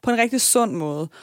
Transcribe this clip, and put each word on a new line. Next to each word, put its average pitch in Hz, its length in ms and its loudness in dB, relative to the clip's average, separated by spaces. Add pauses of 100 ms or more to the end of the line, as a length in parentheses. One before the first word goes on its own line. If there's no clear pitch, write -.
på 240 100 0
en 233 60 0
rigtig 233 240 0
sund 233 320 2
måde. 151 360 -4 (120)